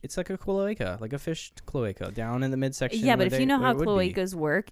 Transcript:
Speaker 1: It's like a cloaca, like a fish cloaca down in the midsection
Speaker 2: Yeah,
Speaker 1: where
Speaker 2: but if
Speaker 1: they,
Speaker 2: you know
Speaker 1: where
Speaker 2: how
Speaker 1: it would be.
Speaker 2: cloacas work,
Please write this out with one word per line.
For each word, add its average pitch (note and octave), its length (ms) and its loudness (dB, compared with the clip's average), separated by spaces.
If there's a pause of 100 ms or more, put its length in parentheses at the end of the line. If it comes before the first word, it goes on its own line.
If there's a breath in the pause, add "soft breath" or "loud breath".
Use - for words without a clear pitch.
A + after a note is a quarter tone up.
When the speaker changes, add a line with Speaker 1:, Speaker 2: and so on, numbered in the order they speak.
Speaker 1:
It's - 120 -10
like F#3 140 -4
a F#3+ 80 -4
cloaca, G3 640 -2
like A2+ 120 -6
a C#3+ 60 -4
fish - 340 -6 (140)
cloaca G2 460 -4
down A#2 320 -2
in C3+ 80 0
the C3 40 -2
midsection C3+ 480 -2
Speaker 2:
Yeah, C4 100 6
Speaker 1:
where - 20 6
Speaker 2:
but - 100 4
if - 60 2
Speaker 1:
they, C4 80 2
Speaker 2:
you C4 60 4
know C#4 120 4
Speaker 1:
where B3 80 2
Speaker 2:
how B3+ 60 6
Speaker 1:
it C#3 60 2
would G3 200 2
be. F3+ 140 2
Speaker 2:
cloacas F#3 240 -2
work, D#3 360 0